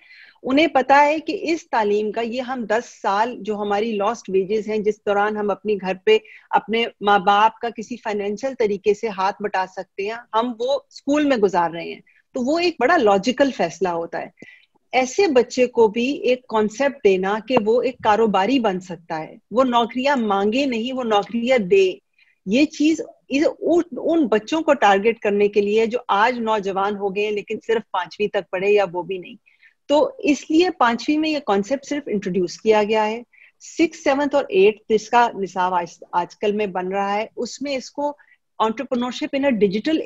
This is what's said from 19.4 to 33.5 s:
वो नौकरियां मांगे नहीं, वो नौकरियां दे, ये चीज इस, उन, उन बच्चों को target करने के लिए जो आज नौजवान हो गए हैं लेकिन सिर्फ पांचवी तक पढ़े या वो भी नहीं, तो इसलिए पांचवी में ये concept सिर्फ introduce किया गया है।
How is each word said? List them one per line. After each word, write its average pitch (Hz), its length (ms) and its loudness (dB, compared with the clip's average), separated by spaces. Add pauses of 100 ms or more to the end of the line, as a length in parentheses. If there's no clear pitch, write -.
वो 254 100 4
नौकरियां 247 560 0
मांगे 214 460 0
नहीं, 247 280 -4
वो 254 100 -6
नौकरियां 220 640 0
दे, 190 340 2 (460)
ये 254 180 2
चीज 302 360 0 (300)
इस, 285 140 2
उन, - 520 0
उन 320 300 0
बच्चों 220 340 0
को 311 120 2
target 208 460 2
करने 202 280 2
के 208 140 0
लिए 220 260 2
जो 226 220 -6
आज 226 280 2
नौजवान 202 580 -2
हो 196 140 -4
गए 196 120 -4
हैं 214 100 -2
लेकिन 208 260 -6
सिर्फ 226 240 -2 (120)
पांचवी 185 340 -4
तक 196 240 -4
पढ़े 196 180 -2
या 202 160 4
वो 175 180 -6
भी 180 160 -8
नहीं, - 180 -18 (520)
तो 285 300 2
इसलिए 311 500 2
पांचवी 254 480 0
में 311 120 0
ये 294 100 -2
concept 208 460 -2
सिर्फ 285 220 -6
introduce 185 500 -4
किया 214 260 2
गया 214 200 0
है। 220 200 -4 (360)